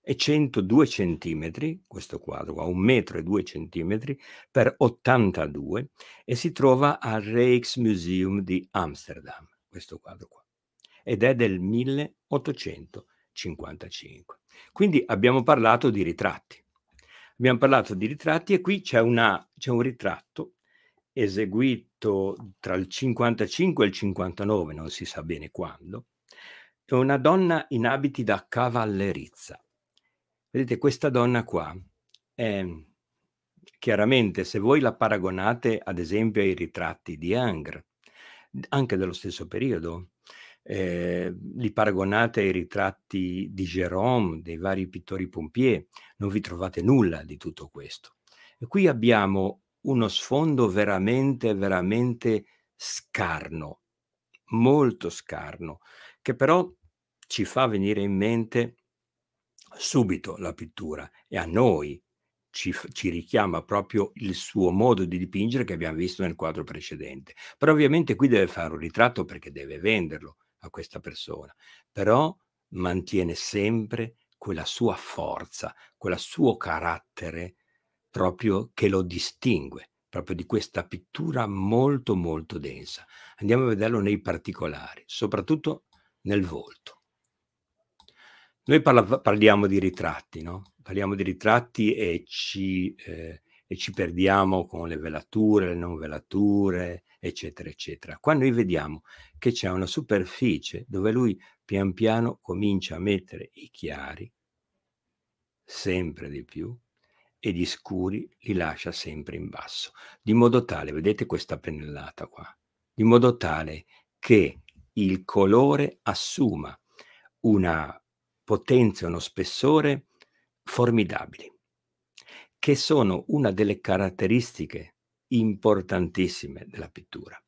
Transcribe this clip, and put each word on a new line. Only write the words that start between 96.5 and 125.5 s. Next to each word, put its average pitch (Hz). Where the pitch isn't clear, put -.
eccetera, 80
eccetera. -
Qua 151
noi 135
vediamo 80
che -
c'è -
una 92
superficie 101
dove 98
lui 120
pian 98
piano 113
comincia 95
a 82
mettere 92
i -
chiari, 73
sempre 87
di 71
più, 110
e 113
gli 87
scuri 95
li 107
lascia 85
sempre 76
in 80
basso, -
di 104
modo 120
tale, 73
vedete 85
questa 76
pennellata 73
qua, -
di 107
modo 120
tale 80
che 92
il 95
colore 127
assuma 95
una 87
potenza 113
e 85
uno 85
spessore 139
formidabili, -
che 143
sono 110
una 139
delle 101
caratteristiche 95
importantissime 95